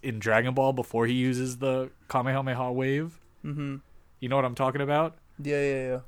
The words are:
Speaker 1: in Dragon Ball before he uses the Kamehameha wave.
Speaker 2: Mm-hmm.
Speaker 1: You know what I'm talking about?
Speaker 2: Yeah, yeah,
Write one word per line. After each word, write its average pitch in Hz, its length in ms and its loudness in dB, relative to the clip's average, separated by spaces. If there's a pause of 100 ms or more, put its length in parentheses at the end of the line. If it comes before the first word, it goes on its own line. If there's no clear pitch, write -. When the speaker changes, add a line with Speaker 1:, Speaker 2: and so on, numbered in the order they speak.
Speaker 1:
in 120 180 -4
Dragon 113 340 4
Ball 135 180 4
before 117 340 0
he 120 80 2
uses 127 440 0
the 131 320 0 (180)
Kamehameha 131 640 0
wave. 139 480 0 (240)
Speaker 2:
Mm-hmm. 143 320 -6 (440)
Speaker 1:
You 127 80 -6
know 131 80 2
what 135 80 4
I'm 123 120 -2
talking 135 240 0
about? 147 360 0 (260)
Speaker 2:
Yeah, 143 180 0
yeah, 135 260 0 (220)